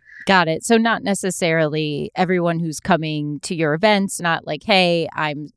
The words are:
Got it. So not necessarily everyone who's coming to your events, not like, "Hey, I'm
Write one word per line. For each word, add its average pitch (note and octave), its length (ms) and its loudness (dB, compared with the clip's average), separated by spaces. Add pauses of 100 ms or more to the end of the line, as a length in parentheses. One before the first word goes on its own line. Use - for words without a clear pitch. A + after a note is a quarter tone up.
(260)
Got F3+ 220 4
it. D#3+ 160 -4
So A#3 120 4
not A3+ 260 0
necessarily D#3 1120 0
everyone E3+ 460 0
who's D#3+ 200 -4
coming D3+ 600 -2
to - 140 -8
your D#3 200 0
events, G3 460 2
not E3 260 -2
like, D#3 160 -6
"Hey, F3 520 2
I'm D3+ 420 -4